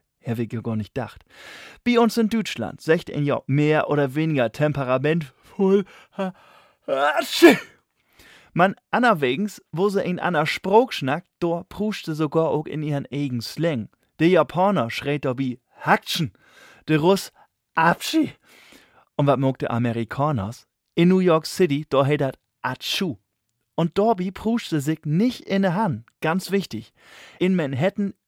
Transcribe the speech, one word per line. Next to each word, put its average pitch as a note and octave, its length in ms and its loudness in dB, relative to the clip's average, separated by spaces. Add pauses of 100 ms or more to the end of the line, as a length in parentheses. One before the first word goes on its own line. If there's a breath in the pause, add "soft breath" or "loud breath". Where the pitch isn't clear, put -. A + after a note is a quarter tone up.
(220)
Hab A#2 160 -6
ich A2+ 140 -6
ja A2+ 80 -6
gar A2 160 -6
nicht G#2+ 180 -8
dacht. A#2 300 -10 (600 loud breath)
Bei A#3+ 140 2
uns A#3 200 2
in A3+ 100 2
Deutschland, F#3+ 540 -4
secht E3 280 0
ein D3 140 -4
ja C3+ 220 0
mehr D3 420 2
oder C#3+ 260 0
weniger C#3+ 380 0
temperamentvoll, D3+ 1300 0 (320 loud breath)
ha, F#3 160 -6 (520 soft breath)
ha, C#4 260 0 (100)
schi. D4 340 8 (960 soft breath)
Man, F#3 220 2 (160)
anerwegs, F#3 720 0 (100)
wo F#3 160 0
se G3 140 0
in F3 160 -4
aner D#3+ 260 0
Sprach G#3 480 2
schnackt, - 360 -4 (100)
do E3+ 320 -2
pruscht G#3+ 340 -6
se D#3+ 100 -6
sogar D#3+ 340 0
auch D3+ 180 -2
in D#3 160 -8
ihren C#3+ 280 -4
eigen C#3 300 -4
Slang. D3 480 -4 (320)
De D#3+ 80 4
Japaner F3 600 2
schreit C#3+ 340 -6
do C3 100 -2
bi B2+ 260 -6 (200)
Haktschen, - 540 -2 (560 loud breath)
de D#3 60 4
Russ F3+ 360 0 (420 soft breath)
Abschi. E3+ 580 0 (840 soft breath)
Und C#3+ 100 0
wat C3+ 120 2
mogt C3+ 240 -2
de C#3+ 80 -4
Amerikaners? A#2 960 -4 (280)
In E3+ 140 4
New F#3 120 4
York E3 260 2
City, D3+ 420 -2
do C3+ 160 2
he D3 140 2
dat C3+ 200 -4 (220)
Atschu. B2+ 560 -6 (640)
Und E3 160 -2
Dorbi G3 360 0
pruscht A3+ 380 -4
se D#3 100 0
sich D#3 240 -4
nicht F#3+ 380 0
in G3 200 -2
de F#3+ 80 2
Hand, D#3+ 340 -2 (160)
ganz F3 300 -2
wichtig. - 420 -4 (460 loud breath)
In F#3 160 2
Manhattan F3 580 -2 (160)